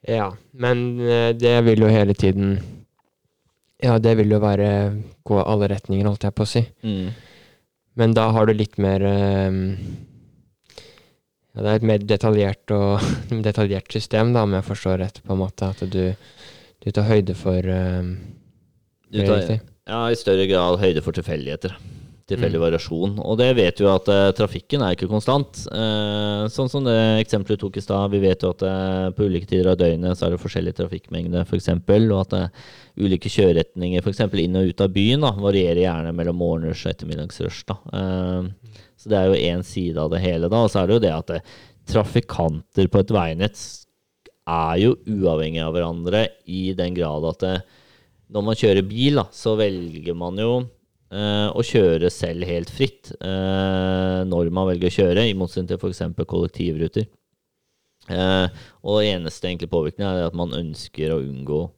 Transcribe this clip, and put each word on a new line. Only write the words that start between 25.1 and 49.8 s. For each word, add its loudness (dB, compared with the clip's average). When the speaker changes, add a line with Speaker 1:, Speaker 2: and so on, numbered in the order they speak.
Speaker 2:
Eh, -4
sånn -4
som -4
det 4
eksempelet -2
du -6
tok -8
i -6
stad, 0
vi 0
vet 2
jo 0
at, -4
eh, -2
på 0
ulike -2
tider 2
av 4
døgnet 2
så -2
er 2
det -2
forskjellig -4
trafikkmengde, -4
for -4
eksempel, 2
og 2
at, -8
eh, -2
ulike 0
kjøreretninger, 2
for -2
eksempel -2
inn 0
og 2
ut -4
av 4
byen, 2
da, 2
varierer 2
gjerne -2
mellom -2
morgenrush -2
og -4
ettermiddagsrush, -10
da. -6
Eh, -4
så -20
det 2
er 2
jo 2
en -4
side -6
av -2
det -2
hele, 0
da. 2
Og 4
så 0
er 0
det 4
jo 4
det 2
at, -8
eh, -6
trafikanter 0
på 2
et 0
veinett -2
s-, -18
er 0
jo 4
uavhengig 0
av -4
hverandre -2
i -4
den -4
grad -2
at, -4
eh, -2
når -2
man -2
kjører 4
bil, 2
da, 0
så -4
velger -4